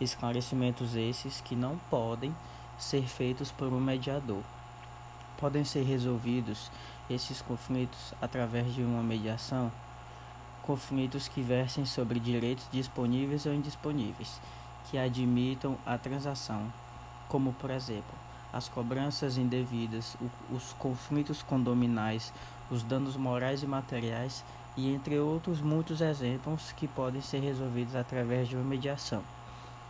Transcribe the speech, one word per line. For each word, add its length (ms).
esclarecimentos 960
esses 440
que 140
não 240
podem 460
ser 300
feitos 440
por 160
um 120
mediador. 600
Podem 260
ser 180
resolvidos 880
esses 320
conflitos 800
através 540
de 80
uma 200
mediação, 680
conflitos 640
que 140
versem 420
sobre 360
direitos 520
disponíveis 760
ou 80
indisponíveis, 840
que 80
admitam 800
a 100
transação, 760
como, 240
por 180
exemplo, 440
as 160
cobranças 680
indevidas, 840
o, 340
os 200
conflitos 680
condominais, 920
os 120
danos 340
morais 460
e 40
materiais, 800
e 160
entre 280
outros 400
muitos 400
exemplos 720
que 160
podem 320
ser 200
resolvidos 540
através 540
de 80
uma 80
mediação. 580